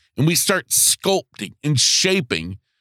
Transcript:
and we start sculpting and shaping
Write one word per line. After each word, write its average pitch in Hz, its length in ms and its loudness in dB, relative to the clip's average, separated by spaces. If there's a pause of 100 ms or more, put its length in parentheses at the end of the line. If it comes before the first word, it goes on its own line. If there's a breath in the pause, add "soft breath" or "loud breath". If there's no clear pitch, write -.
(180)
and 143 100 0
we 170 80 2
start 185 320 0
sculpting - 840 -2 (100)
and 147 160 0
shaping 107 800 0 (220)